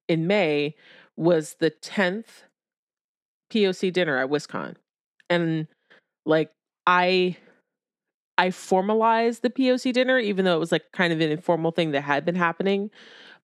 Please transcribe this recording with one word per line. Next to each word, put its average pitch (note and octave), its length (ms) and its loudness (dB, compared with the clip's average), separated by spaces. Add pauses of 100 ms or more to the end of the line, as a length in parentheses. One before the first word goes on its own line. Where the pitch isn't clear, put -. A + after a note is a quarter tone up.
in D#3+ 180 0
May D3+ 480 0 (420)
was D#3+ 420 0
the D#3+ 120 2
tenth - 720 -6 (1080)
P G#3 160 2
O F#3 60 2
C F#3 180 -2
dinner E3 280 0
at C3 120 -2
Wisconsin. B2 460 -6 (540)
And, E3 380 0 (560)
like, D#3 260 2 (360)
I, F3+ 500 2 (1000)
I F#3 120 2
formalized A3+ 920 0
the A#3+ 80 0
P B3+ 220 0
O B3+ 40 0
C B3+ 160 -4
dinner, B3+ 260 2
even G3+ 260 -2
though F3 120 2
it D#3 40 0
was, E3 120 -4
like, - 200 -2
kind F3 200 0
of D#3 80 0
an D#3 100 2
informal E3 420 0
thing E3 180 0
that C#3 120 -2
had C#3+ 220 -2
been E3+ 100 0
happening, F#3+ 560 -2 (540)